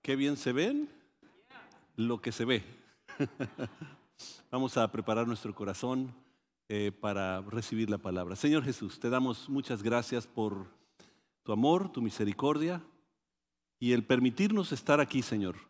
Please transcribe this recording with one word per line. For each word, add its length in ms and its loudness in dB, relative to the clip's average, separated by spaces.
Qué 40 2
bien 200 2
se 160 0
ven, 340 2
lo 260 -2
que 100 -4
se 140 -4
ve. 180 2
<laughs> 1300 -8
Vamos 260 0
a 140 4
preparar 340 0
nuestro 300 -4
corazón, 580 -4
eh, 220 0
para 500 -2
recibir 480 -2
la 80 0
palabra. 380 -4
Señor 280 4
Jesús, 360 -6
te 100 -2
damos 400 0
muchas 320 -4
gracias 460 0
por 400 -4
tu 100 -6
amor, 400 4
tu 120 -6
misericordia 800 0
y 140 4
el 100 4
permitirnos 680 4
estar 280 4
aquí, 240 0
Señor. 320 -2